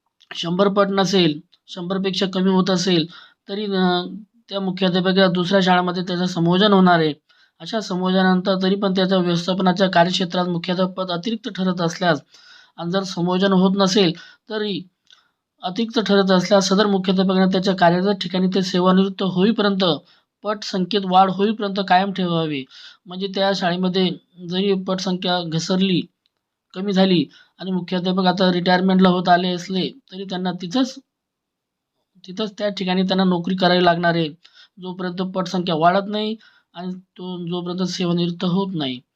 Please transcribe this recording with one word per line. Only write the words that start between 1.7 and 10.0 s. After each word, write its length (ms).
कमी 160
होत 200
असेल, 360
तरी, 160
अ, 400
त्या 100
मुख्याध्यापकाला 680
दुसऱ्या 340
शाळेमध्ये 420
त्याचं 220
संयोजन 480
होणार 260
आहे. 140
अशा 200
संयोजनानंतर 840
तरी 120
पण 160
त्याच्या 260
व्यवस्थापनाच्या 720
कार्यक्षेत्रात 560